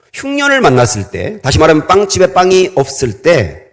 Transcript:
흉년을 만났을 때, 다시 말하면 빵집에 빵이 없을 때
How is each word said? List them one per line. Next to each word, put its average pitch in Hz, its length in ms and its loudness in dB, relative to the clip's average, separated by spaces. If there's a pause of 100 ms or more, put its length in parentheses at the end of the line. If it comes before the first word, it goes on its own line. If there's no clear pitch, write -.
(140)
흉년을 277 480 -2
만났을 123 500 0
때, 135 300 -8
다시 139 180 0
말하면 160 280 2
빵집에 190 460 0
빵이 185 420 2
없을 127 460 -4
때 120 520 0